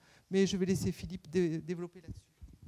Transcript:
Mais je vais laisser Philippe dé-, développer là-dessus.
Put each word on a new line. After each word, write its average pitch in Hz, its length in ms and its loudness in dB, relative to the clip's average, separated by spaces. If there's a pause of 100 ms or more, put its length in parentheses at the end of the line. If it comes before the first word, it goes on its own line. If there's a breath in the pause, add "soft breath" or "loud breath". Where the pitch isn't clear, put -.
(280 soft breath)
Mais 190 160 4
je 190 120 0
vais 180 100 0
laisser 185 240 2
Philippe 165 400 -8
dé-, 165 300 2
développer 175 400 -8
là-dessus. 165 200 -14 (480)